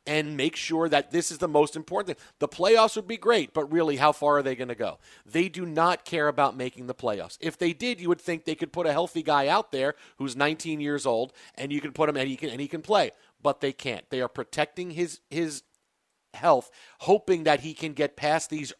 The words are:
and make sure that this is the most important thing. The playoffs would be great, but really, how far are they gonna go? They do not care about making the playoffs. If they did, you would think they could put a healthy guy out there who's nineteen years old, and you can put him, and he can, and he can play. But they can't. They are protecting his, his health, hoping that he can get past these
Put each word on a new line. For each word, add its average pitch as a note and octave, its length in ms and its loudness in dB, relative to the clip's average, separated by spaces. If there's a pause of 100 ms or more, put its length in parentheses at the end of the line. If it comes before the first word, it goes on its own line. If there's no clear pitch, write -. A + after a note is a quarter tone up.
and D3+ 280 -2
make C#3+ 220 0
sure E3 320 0
that D3 220 2
this E3 200 0
is E3 60 -10
the F3+ 120 -2
most D3+ 280 4
important F3+ 400 -6
thing. - 100 -20 (120)
The - 100 -2
playoffs A3 480 4
would G3+ 100 -6
be A3 120 -6
great, G3+ 340 2
but D3 180 -2
really, D#3+ 260 2
how D3 160 6
far D3 260 2
are C#3+ 40 2
they C3 140 -2
gonna B2 180 -8
go? G#2+ 240 -6 (280)
They E3 240 0
do F3 160 -8
not E3 400 0
care D3+ 220 0
about C3+ 280 2
making B2+ 300 -8
the B2 80 -8
playoffs. G2+ 440 -4
If D#3+ 200 -8
they E3+ 160 0
did, A#3 260 -6
you F3 80 -2
would E3+ 120 0
think E3 240 -6
they D#3+ 100 -4
could D#3 180 -8
put F3 140 -2
a D3 60 2
healthy E3 300 -2
guy C#3+ 260 2
out G3 240 0
there C#3 240 -2 (200)
who's C3 200 -8
nineteen D#3 440 -2
years C#3+ 240 -4
old, B2 300 0 (220)
and C#3 140 -8
you C#3+ 120 -2
can D3 100 -8
put D3+ 160 2
him, D3 80 -2
and C3+ 120 -2
he C3 80 -6
can, D3+ 120 -8
and B2 120 -8
he C#3+ 80 -6
can D#3+ 120 -8
play. F3 300 2 (320)
But C#3+ 180 0
they C#3 120 -2
can't. A2+ 360 -8
They B2+ 140 -4
are A#2+ 60 -2
protecting D#3 640 -6
his, E3+ 280 -6 (100)
his D3+ 320 -6 (720)
health, D3+ 360 2 (300)
hoping F#3 440 4
that D3 160 6
he D#3 140 -10
can D#3 180 -8
get C#3+ 240 -2
past D3+ 340 0
these D3+ 300 -8